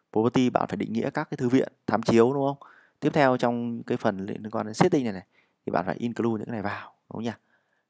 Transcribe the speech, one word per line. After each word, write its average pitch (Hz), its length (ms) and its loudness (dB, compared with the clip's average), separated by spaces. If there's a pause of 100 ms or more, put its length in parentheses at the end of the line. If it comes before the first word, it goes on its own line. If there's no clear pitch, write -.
(120)
property 123 380 2
bạn - 180 0
phải - 80 -6
định 104 160 -4
nghĩa 113 180 -2
các 151 200 -6
cái - 60 -10
thư 127 120 0
viện 131 240 2 (140)
tham 107 160 0
chiếu 117 320 6
đúng 139 120 0
không? 143 240 -6 (300)
Tiếp 151 120 0
theo 139 240 6
trong 120 460 -2
cái - 140 -4
phần 98 300 -2
liên 107 240 -10
quan 110 160 -4
đến 107 80 -10
setting 170 300 2
này 110 80 -4
này 92 140 -10 (400)
thì - 60 -6
bạn 90 140 0
phải 90 120 -4
include 113 400 -2
những 104 80 -10
cái 117 60 -10
này 110 100 -8
vào, 101 260 -8
đúng - 280 -18
không 110 60 -8
nhỉ? 117 80 -6 (600)